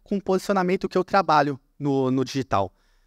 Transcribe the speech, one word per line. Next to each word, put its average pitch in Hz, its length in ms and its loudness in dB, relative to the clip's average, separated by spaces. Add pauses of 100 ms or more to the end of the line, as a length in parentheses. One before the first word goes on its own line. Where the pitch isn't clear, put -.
com - 140 -4
o 190 60 -4
posicionamento 190 680 0
que - 100 0
eu 180 60 0
trabalho 151 560 2 (180)
no, 135 320 0
no 131 140 0
digital. 120 480 -4 (340)